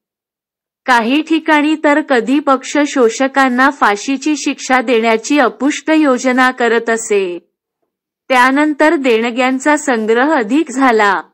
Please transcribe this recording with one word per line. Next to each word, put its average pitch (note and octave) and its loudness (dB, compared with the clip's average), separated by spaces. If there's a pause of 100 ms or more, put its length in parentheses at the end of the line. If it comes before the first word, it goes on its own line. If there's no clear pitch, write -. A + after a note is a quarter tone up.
(880)
काही B3+ 2
ठिकाणी D#4 0 (100)
तर D4 2
कधी C4+ 0
पक्ष C4+ -2
शोषकांना C4+ 0
फाशीची C4+ -2
शिक्षा C4 -2
देण्याची A#3 0
अपुष्ट C#4 -2
योजना B3+ 2
करत A#3 -2
असे. G3 -4 (760)
त्यानंतर C#4+ 2
देणग्यांचा B3+ 0
संग्रह A#3+ 0
अधिक C4 -2
झाला. A3 2 (120)